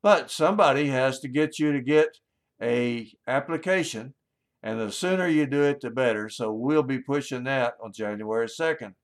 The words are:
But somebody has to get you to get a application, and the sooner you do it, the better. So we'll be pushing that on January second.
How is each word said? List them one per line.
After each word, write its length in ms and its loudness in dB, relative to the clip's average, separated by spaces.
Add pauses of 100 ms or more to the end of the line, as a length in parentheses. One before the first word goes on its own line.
But 260 4
somebody 580 4
has 340 0
to 80 -10
get 300 0
you 120 2
to 80 0
get 380 2 (440)
a 480 -2 (160)
application, 880 -2 (480)
and 200 -6
the 100 -4
sooner 380 0
you 160 4
do 180 2
it, 160 2
the 120 -8
better. 360 0
So 240 -4
we'll 320 2
be 160 -2
pushing 460 -4
that 360 -2
on 120 -14
January 560 -4
second. 540 -6